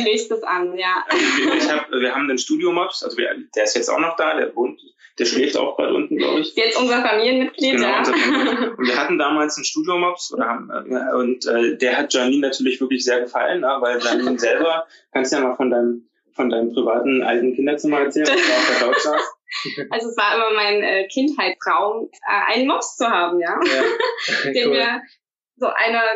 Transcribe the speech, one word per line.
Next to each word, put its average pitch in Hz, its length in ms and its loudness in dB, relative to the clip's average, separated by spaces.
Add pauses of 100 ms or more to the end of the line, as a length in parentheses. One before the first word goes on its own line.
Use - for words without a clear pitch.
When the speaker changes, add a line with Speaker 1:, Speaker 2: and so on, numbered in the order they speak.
Speaker 1:
sprichst 214 280 0
es 220 120 -4
an, 180 360 -2
ja. 185 300 0
Speaker 2:
Also 170 160 2
wir, 139 300 0
ich 151 180 0
hab, 151 180 -4
wir 127 240 0
haben 139 140 -2
den 131 100 0
Studio-Mops, 170 640 -2
also - 140 -6
wir, - 140 -2 (260)
der 107 80 2
ist 107 100 -2
jetzt 120 140 0
auch - 100 0
noch 165 180 0
da, 156 200 0
der - 180 -2
wohnt, 123 240 -2 (400)
der - 60 0
schläft - 320 0
auch - 220 -2
gerade - 160 2
unten, - 240 0
glaub - 180 2
ich. - 200 -2
Speaker 1:
Jetzt 226 220 2
unser 247 220 2
Familienmitglied, 254 760 2
Speaker 2:
Genau, 226 120 2
Speaker 1:
ja. - 120 0
Speaker 2:
unser 381 120 2
Familienmitglied. 240 600 0
Speaker 1:
<laughs> - 40 -18
Speaker 2:
Und 127 100 0
wir 123 120 2
hatten 156 160 0
damals 151 400 0
einen - 80 -10
Studio-Mops 175 720 -2
oder 120 120 -2
haben, 117 240 -6
äh, 127 440 -4
und, 127 320 0
äh, 117 320 2
der 123 180 2
hat - 160 -2
Janine 135 360 2
natürlich 127 340 0
wirklich 127 200 0
sehr 123 180 2
gefallen, 151 420 0
ne, 220 180 0
weil 120 200 0
Janine 127 380 0
Speaker 1:
<laughs> - 0 -
Speaker 2:
selber, 139 480 0 (240)
kannst 131 220 0
ja 147 80 0
mal 131 160 0
von 131 140 2
deinem, 120 400 0 (240)
von 127 160 0
deinem 117 240 0
privaten 123 480 2
alten 120 320 2
Kinderzimmer 147 460 0
erzählen, 151 280 2
wo 277 40 4
du - 80 4
auf 311 260 2 (120)
der - 100 2
Couch 143 100 2
saß. 302 240 0 (140)
Speaker 1:
<laughs> - 540 -10
Also 226 180 -4
es 233 80 -6
war 208 180 2
immer 226 220 2
mein, 208 260 0
äh, 196 240 0
Kindheitstraum, 226 1040 -2 (180)
äh, 202 240 0
einen 247 140 2
Mops 349 300 -2
zu 247 100 0
haben, 175 320 0
ja. - 260 -2
Speaker 3:
Ja. 466 840 0
Speaker 1:
<laughs> - 20 -4
Den 240 160 2
Speaker 3:
Cool. - 60 2
Speaker 1:
wir 254 280 0 (540)
so 233 120 0
einer 226 340 0 (120)